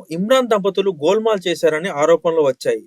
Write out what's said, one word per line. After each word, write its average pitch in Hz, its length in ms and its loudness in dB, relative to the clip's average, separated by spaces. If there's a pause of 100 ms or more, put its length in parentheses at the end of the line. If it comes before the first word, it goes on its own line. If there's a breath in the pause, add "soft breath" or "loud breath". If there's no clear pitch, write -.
(160)
ఇమ్రాన్ 233 380 2
దంపతులు 196 380 0 (100)
గోల్మాల్ 214 440 2
చేశారని 165 460 -6 (100)
ఆరోపణలు 165 480 2
వచ్చాయి. 117 360 -4